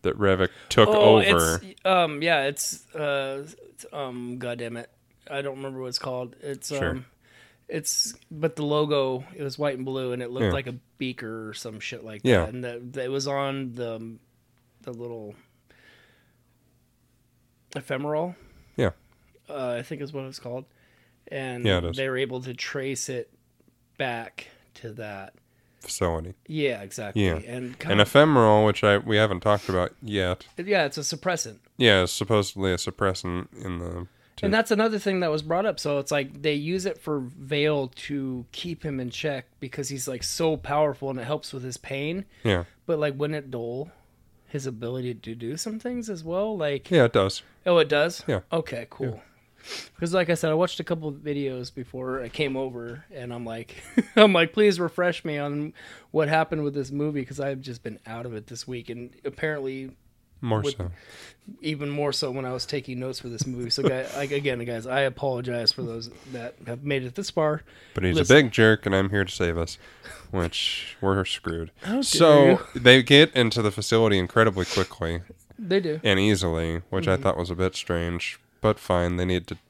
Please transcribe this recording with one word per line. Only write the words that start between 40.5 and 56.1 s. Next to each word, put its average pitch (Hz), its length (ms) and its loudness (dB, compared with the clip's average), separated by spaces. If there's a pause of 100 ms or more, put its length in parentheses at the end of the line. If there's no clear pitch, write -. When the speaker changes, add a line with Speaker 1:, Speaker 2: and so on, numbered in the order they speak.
Speaker 2:
powerful 143 520 0
and 131 100 -6
it 117 60 -8
helps 147 280 -6
with 127 100 -8
his 127 140 -10
pain. 156 480 -6 (180)
Speaker 1:
Yeah. 92 220 2 (200)
Speaker 2:
But, 160 140 0
like, 143 180 0
wouldn't 151 200 -2
it 139 120 -10
dull 127 400 -8 (580)
his 135 200 -8
ability 123 460 -6
to 113 200 -12
do 120 220 -8
some 220 240 -8
things 240 300 -8
as 165 160 -10
well? 196 320 -2
Like 147 340 -2
Speaker 1:
Yeah, 151 140 8
it - 80 0
does. 95 280 4 (240)
Speaker 2:
Oh, 175 120 6
it 151 100 6
does? 151 400 2
Speaker 1:
Yeah. 110 140 0 (100)
Speaker 2:
Okay, 147 380 -4
cool. - 260 -6
Speaker 1:
Yeah. - 40 -20 (800)
Speaker 2:
'Cause 170 140 -4
like 180 160 2
I 170 60 4
said, 160 160 0
I - 20 2
watched 175 260 0
a 160 60 -6
couple 160 240 -4
of 139 60 -8
videos 135 600 -6
before 127 480 -8
I 113 60 -10
came 139 260 -2
over, 123 560 -8
and 123 220 -10
I'm 120 120 -8
like, 113 300 -10 (220)
<laughs> - 180 -2
I'm 214 160 10
like, 170 220 2
"Please 208 260 4
refresh 175 460 -2
me 151 120 -4
on 147 360 -4 (380)